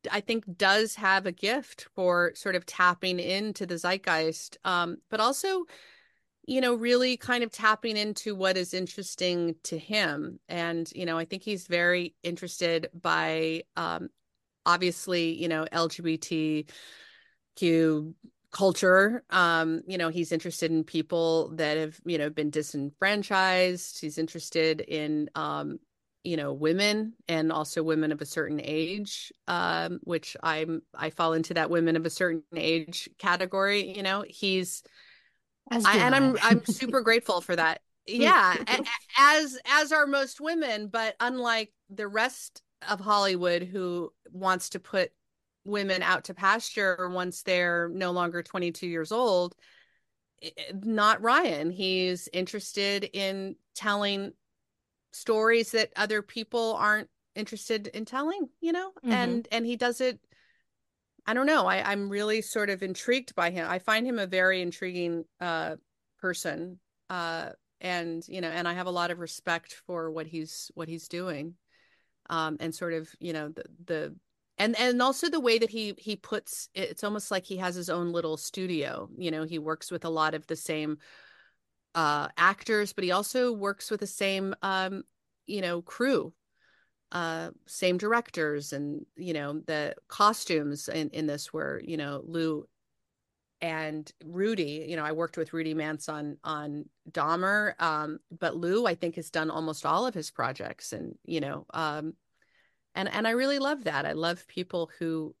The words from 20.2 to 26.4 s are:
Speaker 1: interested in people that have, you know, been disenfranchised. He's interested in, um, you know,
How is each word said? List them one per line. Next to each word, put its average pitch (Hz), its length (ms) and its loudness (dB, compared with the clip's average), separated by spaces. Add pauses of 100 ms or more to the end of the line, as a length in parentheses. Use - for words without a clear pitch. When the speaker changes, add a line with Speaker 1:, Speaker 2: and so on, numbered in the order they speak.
Speaker 1:
interested 165 400 -2
in 160 100 4
people 165 720 2
that 151 200 0
have, 156 280 -4
you 170 140 -2
know, 151 120 0
been 151 200 -2
disenfranchised. 185 1500 0
He's 151 180 -6
interested 160 640 0
in, 151 560 -2
um, 147 420 -4 (460)
you 175 120 -2
know, 143 160 -2